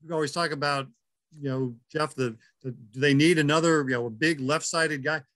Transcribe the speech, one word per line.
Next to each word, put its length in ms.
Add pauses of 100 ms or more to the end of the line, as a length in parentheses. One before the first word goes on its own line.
we 80
always 200
talk 180
about, 380 (520)
you 80
know, 280 (160)
Jeff, 240
the, 200 (260)
the, 100
do 260
they 160
need 240
another, 500
you 60
know, 120
a 40
big 300
left-sided 640
guy? 180 (140)